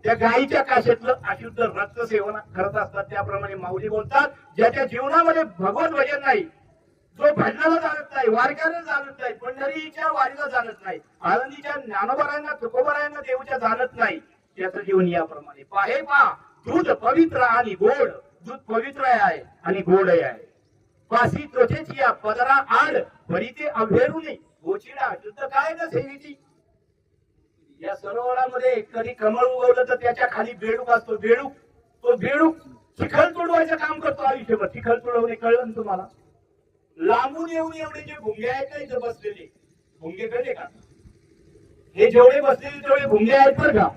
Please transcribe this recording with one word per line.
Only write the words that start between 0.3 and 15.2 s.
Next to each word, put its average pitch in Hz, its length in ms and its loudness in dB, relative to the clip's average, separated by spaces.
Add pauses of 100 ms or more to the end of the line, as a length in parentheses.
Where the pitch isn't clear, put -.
कासेतलं 240 520 2 (140)
अशुद्ध 226 300 -10
रक्त 202 420 -4
सेवन 208 360 -2
करत 196 400 -6
असतात. 196 260 -6
त्याप्रमाणे 202 520 -8
माऊली 190 340 -8
बोलतात, 214 380 0 (280)
ज्याच्या 247 300 2
जीवनामध्ये 320 580 0 (160)
भगवत 320 280 -2
भजन 277 320 -2
नाही, 247 240 0 (760)
जो 294 180 4
भजनाला 302 440 2
जाणत 302 260 -4 (100)
नाही, 247 140 2
वारकऱ्याला 302 520 0
जाणत 277 380 -6
नाही, 247 140 -6
पंढरीच्या 277 760 -8
वारीला 277 400 -2
जाणत 233 380 -6
नाही, 165 140 -10 (220)
आळंदीच्या 269 640 -4
ज्ञानोबरायांना, 285 760 -4
तुकोबरायांना 294 580 -2
देऊच्या 254 380 -6
जाणत 247 360 -2
नाही, 202 260 -2 (380)
त्याचं 185 220 -8
जीवन 185 280 2
याप्रमाणे. 156 560 -6